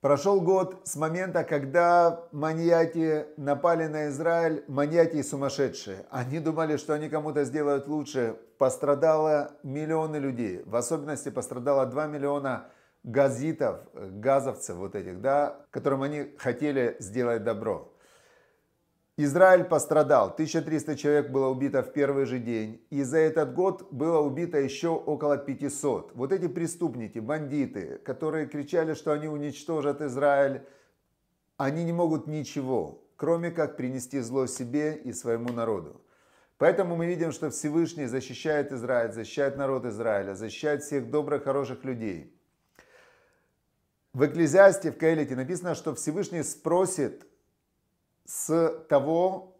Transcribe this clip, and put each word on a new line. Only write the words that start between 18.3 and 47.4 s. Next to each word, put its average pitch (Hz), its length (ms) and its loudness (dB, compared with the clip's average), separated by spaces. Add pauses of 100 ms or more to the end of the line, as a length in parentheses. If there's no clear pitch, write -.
Израиль 170 460 8
пострадал. 135 720 4
Тысяча 156 240 0
триста 151 340 -2
человек 147 360 2
было 131 180 2
убито 131 340 0
в - 120 -6
первый 139 320 2
же 123 120 -4
день. 110 520 -6
И 143 120 -2
за 135 140 0
этот 156 380 2
год 185 360 -2
было 156 300 2
убито 151 380 0
ещё 165 360 0
около 147 440 0
пятисот. 139 760 -4
Вот 135 180 -4
эти 180 160 -2
преступники, 127 680 -6
бандиты, 131 840 -4
которые 156 420 -4
кричали, 156 460 -2
что 151 200 -2
они 151 140 -2
уничтожат 147 760 -4
Израиль, 139 640 2 (880)
они 147 280 -2
не 170 100 -2
могут 156 320 0
ничего, 131 800 -4 (100)
кроме 170 340 -2
как 165 280 -4
принести 127 420 -6
зло 127 260 -2
себе 139 480 -4
и 123 200 -10
своему 117 360 -4
народу. 110 520 -4 (560)
Поэтому 175 360 4
мы 170 120 -2
видим, 170 260 -2
что - 160 -6
Всевышний 156 560 -2
защищает 139 680 -2
Израиль, 120 420 -2
защищает 131 440 -2
народ 131 300 -2
Израиля, 101 480 -2
защищает 135 480 -4
всех 131 280 -4
добрых, 143 340 -2
хороших 135 400 -4
людей. 110 540 -8 (1700)
В 131 140 2
Экклезиасте, 165 680 6
в - 60 -12
Коэлите 156 380 2
написано, 165 380 -4
что - 200 -6
Всевышний 165 480 -6
спросит 170 840 -2 (1040)